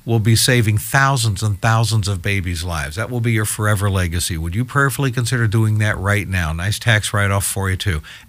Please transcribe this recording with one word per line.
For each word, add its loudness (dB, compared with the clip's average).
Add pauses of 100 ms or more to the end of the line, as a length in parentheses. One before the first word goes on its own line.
will 2
be 4
saving 4
thousands 0
and -2
thousands 2
of -4
babies' -2
lives. -6
That -6
will -4
be 0
your 2
forever 0
legacy. 0
Would -4
you 0
prayerfully 0
consider 0
doing 2
that 0
right 0
now? -2
Nice -4
tax 2
write-off 2
for -2
you, 0
too. -2 (260)